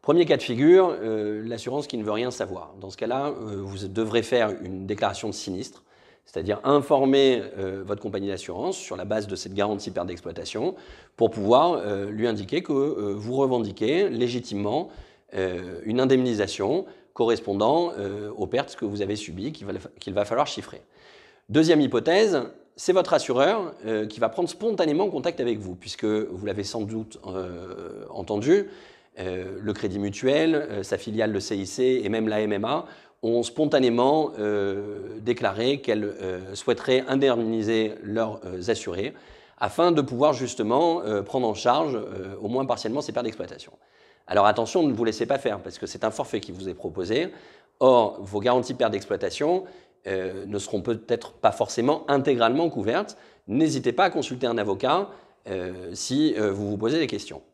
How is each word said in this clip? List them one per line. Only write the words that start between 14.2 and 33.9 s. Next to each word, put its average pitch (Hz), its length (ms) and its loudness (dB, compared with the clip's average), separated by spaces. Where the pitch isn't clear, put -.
euh, 90 500 -4
une 117 160 0
indemnisation 127 840 2
correspondant, 117 840 2
euh, 101 380 -6
aux 101 100 -4
pertes 123 300 -2
que 113 100 -4
vous 101 160 -2
avez 101 140 -2
subies, 101 360 -8
qu'il 104 140 -14
va, 98 80 -6
qu'il 98 140 -8
va 104 100 2
falloir 113 220 0
chiffrer. - 340 -12
Deuxième 156 320 6
hypothèse, 156 580 4
c'est - 200 0
votre 185 180 4
assureur, 156 640 2
euh, 107 220 0
qui 107 120 -12
va 113 120 2
prendre 175 180 -2
spontanément 185 640 0
contact 165 300 -4
avec 120 180 0
vous, 95 180 -10
puisque - 300 -8
vous 104 400 -2
l'avez 101 180 -4
sans 113 160 -6
doute, 110 460 -8
euh, 92 840 -10
entendu, 120 640 0
euh, 92 400 -6
le 104 140 -4
Crédit 101 240 -4
Mutuel, 135 560 0
euh, 110 280 -4
sa 95 140 -4
filiale, 110 360 -2
le 101 60 -2
C 92 160 -4
I 98 120 -4
C 127 360 0
et 104 60 -4
même 110 200 0
la 107 120 0
M 107 120 0
M 101 120 -2
A 147 220 -2
ont 117 200 2
spontanément, 139 960 2